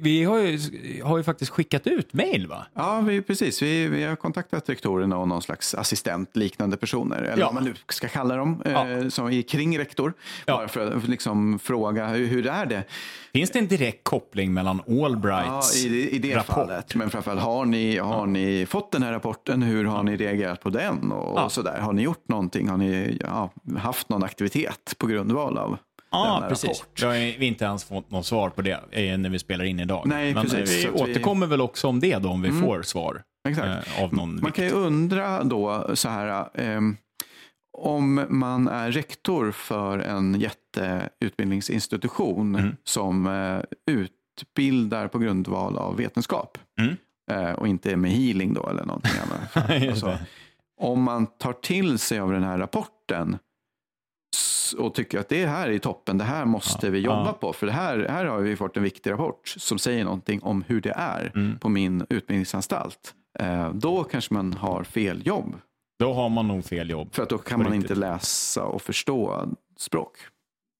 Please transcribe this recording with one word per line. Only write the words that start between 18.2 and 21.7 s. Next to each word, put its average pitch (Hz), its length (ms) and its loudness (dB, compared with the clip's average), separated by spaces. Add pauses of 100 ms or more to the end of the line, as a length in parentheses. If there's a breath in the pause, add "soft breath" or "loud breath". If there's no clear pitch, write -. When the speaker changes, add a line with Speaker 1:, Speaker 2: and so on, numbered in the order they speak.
Speaker 2:
ni 95 400 2
fått 202 260 -4
den 143 100 2
här 117 100 0
rapporten? 120 500 -2
Hur 110 220 4
har 104 120 2
Speaker 1:
Ja. 104 60 0
Speaker 2:
ni 104 140 2
reagerat 101 440 0
på 98 100 -2
den? 110 420 0
Och, 50 260 -2
Speaker 1:
Ja. 151 60 2
Speaker 2:
och - 80 -2
sådär. 92 280 -2